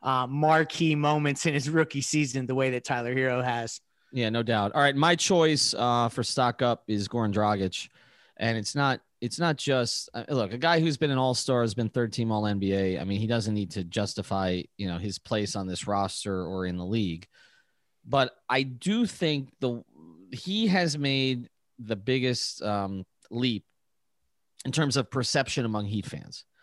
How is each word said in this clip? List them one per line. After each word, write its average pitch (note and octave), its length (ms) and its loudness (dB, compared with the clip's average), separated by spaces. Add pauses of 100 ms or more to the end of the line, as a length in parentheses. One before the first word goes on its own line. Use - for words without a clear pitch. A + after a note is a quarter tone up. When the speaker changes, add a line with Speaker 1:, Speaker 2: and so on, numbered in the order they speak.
Speaker 1:
uh, C3 240 2
marquee D#3 680 4
moments D3 500 2
in D#3 80 2
his C#3 160 -2
rookie D#3 320 2
season C3 460 0
the B2+ 80 0
way C3 160 2
that B2 120 -4
Tyler B2 300 -2
Herro B2+ 300 0
has. A#2 360 -2 (320)
Speaker 2:
Yeah, A#2 200 0
no A#2 100 0
doubt. G#2+ 320 2
All D3 80 4
right, C#3 140 4
my E3 200 4
choice, D#3+ 640 4
uh, A#2+ 320 2
for A#2+ 140 -2
stock B2 400 0
up A#2+ 240 2
is G2+ 200 0
Goran A2 240 0
Dragic. G2+ 580 0 (480)
And A2+ 200 0
it's G#2 160 -6
not, C#3 280 0 (200)
it's A#2+ 160 -4
not E3 180 0
just, C3 600 0
uh, - 140 -8
look, A2 220 0
a A#2+ 60 -6
guy E3 220 4
who's D#3+ 180 2
been D3 140 2
an C3 80 2
all-star, B2+ 420 2
has A2 140 0
been A2+ 140 0
third A#2 220 0
team A2+ 200 -2
all G#2+ 160 0
N G#2 100 0
B G2 160 0
A. F#2+ 260 0
I D2+ 40 -6
mean, G2 160 -2
he A2 80 0
doesn't A2 260 0
need G2+ 160 -2
to G2 140 -6
justify, F#2 800 -2 (160)
you G2+ 80 -4
know, F2 100 -4
his F#2+ 220 -6
place G#2+ 360 -2
on G2 120 -4
this F2+ 180 -6
roster G2 580 -2
or F#2 220 -4
in F2+ 100 -4
the F2+ 100 -6
league. F#2 420 -2 (760)
But C3 320 0 (140)
I C3+ 140 2
do F#3 420 0
think D3 540 -2
the, A#2+ 240 -2 (480)
he G3 380 -2
has F3 280 2
made C3 500 0 (300)
the A2+ 180 -6
biggest, B2 680 -2
um, G2 420 -4 (240)
leap A#2+ 340 -2 (1000)
in C3+ 60 -4
terms C#3+ 260 0
of B2 140 -2
perception C3 540 0
among G#2+ 200 -2
Heat G2+ 220 -4
fans. - 380 -16 (180)